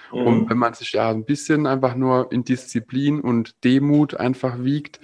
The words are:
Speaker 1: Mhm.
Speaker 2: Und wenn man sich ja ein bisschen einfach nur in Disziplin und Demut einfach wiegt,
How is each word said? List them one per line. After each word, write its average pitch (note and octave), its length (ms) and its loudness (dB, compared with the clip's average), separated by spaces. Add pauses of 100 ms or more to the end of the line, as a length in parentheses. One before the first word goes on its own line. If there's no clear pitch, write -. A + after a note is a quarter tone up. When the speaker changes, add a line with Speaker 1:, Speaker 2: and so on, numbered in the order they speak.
(120)
Speaker 1:
Mhm. B2 160 -2
Speaker 2:
Und A2+ 220 4
wenn A#2 80 2
man A#2 160 2
sich - 180 -12
ja A2+ 180 2
ein A2 140 -2
bisschen D3 420 0
einfach C3 300 -2
nur B2+ 360 0
in A#2+ 120 -2
Disziplin C3 800 -4
und A#2+ 420 -4
Demut C#3+ 520 2
einfach B2 480 -2
wiegt, C#3+ 400 -4